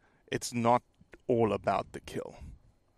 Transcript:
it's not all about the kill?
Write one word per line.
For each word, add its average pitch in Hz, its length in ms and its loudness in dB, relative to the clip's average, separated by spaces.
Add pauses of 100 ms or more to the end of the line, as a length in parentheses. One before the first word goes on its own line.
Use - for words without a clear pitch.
(320)
it's - 220 -6
not 120 280 4 (460)
all 117 260 4
about 98 380 -2
the - 100 -14
kill? - 360 -12 (600)